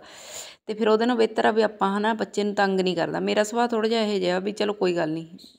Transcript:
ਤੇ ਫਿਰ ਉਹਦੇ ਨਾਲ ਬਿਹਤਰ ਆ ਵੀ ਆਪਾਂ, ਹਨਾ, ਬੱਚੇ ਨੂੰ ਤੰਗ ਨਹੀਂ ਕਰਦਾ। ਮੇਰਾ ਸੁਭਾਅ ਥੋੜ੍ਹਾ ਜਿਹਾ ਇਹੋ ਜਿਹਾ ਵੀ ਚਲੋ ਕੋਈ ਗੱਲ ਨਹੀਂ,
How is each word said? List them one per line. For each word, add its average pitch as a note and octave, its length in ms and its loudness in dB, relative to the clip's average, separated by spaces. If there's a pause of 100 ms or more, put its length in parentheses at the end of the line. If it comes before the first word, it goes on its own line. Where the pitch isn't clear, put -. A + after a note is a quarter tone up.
(640)
ਤੇ A3 80 -8
ਫਿਰ G#3+ 160 0
ਉਹਦੇ A3 160 4
ਨਾਲ B3 120 0
ਬਿਹਤਰ A3+ 280 2
ਆ A#3 60 6
ਵੀ A3 100 2
ਆਪਾਂ, G3+ 360 0
ਹਨਾ, G#3+ 160 0
ਬੱਚੇ G#3 300 -4
ਨੂੰ G3+ 120 -2
ਤੰਗ G3 240 2
ਨਹੀਂ F#3 160 0
ਕਰਦਾ। D#3+ 240 -2
ਮੇਰਾ G3+ 240 2
ਸੁਭਾਅ A#3 240 0
ਥੋੜ੍ਹਾ A3 220 0
ਜਿਹਾ A3+ 120 0
ਇਹੋ G#3 180 0
ਜਿਹਾ F3+ 200 0
ਵੀ G3 120 -4
ਚਲੋ G#3 220 -2
ਕੋਈ F3+ 220 0
ਗੱਲ E3 140 0
ਨਹੀਂ, E3 280 -8 (220)